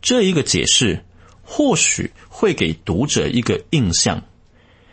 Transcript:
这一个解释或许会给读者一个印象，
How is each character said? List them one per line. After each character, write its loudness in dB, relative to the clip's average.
这 2
一 2
个 2
解 0
释 2
或 0
许 -2
会 0
给 0
读 0
者 -2
一 0
个 -2
印 2
象， 0